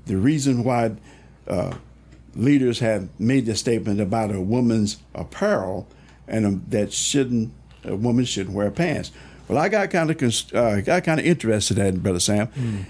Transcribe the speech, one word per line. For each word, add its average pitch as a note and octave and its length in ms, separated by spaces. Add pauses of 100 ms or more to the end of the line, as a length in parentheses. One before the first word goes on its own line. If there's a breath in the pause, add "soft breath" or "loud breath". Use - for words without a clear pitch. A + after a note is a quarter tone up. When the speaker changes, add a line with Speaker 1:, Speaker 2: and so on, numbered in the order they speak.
Speaker 1:
the G2 100
reason C3 460
why, A#2 300 (560 loud breath)
uh, F#2 260 (640)
leaders B2+ 420
have G#2+ 300 (100)
made B2 280
the A2 100
statement A2 440
about G#2 320
a G2 80
woman's A2+ 580 (160)
apparel G2+ 760 (400 loud breath)
and, G#2+ 180
um, G2 220
that G#2 240
shouldn't, A#2+ 600 (300)
a G2+ 140
woman A#2+ 280
shouldn't G2 300
wear G2+ 160
pants. E3+ 400 (380 loud breath)
Well, A2+ 100
I E3 100
got G3+ 220
kinda D#3+ 240
cons-, B2 380
uh, G#2 300
got E3+ 200
kinda D#3 220
interested A2 540
in G2 160
that, F2+ 80
Brother F#2 180
Sam. G#2 280
Speaker 2:
Mm. A2+ 420